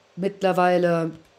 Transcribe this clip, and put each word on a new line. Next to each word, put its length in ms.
mittlerweile 920